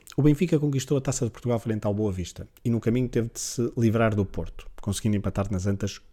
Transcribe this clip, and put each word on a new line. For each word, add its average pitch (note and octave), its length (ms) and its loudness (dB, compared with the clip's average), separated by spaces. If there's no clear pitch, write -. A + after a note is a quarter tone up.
o C3+ 40 2
Benfica D3+ 380 4
conquistou C#3+ 380 0
a C3 40 0
Taça - 220 -2
de A2+ 80 -2
Portugal A#2+ 260 -2
frente A2 300 -2
ao G2+ 60 2
Boa G#2 180 0
Vista, F2+ 340 -8
e A#2+ 40 2
no A#2 120 2
caminho A#2+ 260 2
teve A#2 260 0
de - 60 -14
se - 380 -4
livrar A2+ 360 4
do G#2 120 2
Porto, - 420 -8
conseguindo G#2 340 0
empatar G2 340 -2
nas F#2+ 180 -2
Antas G2 340 -2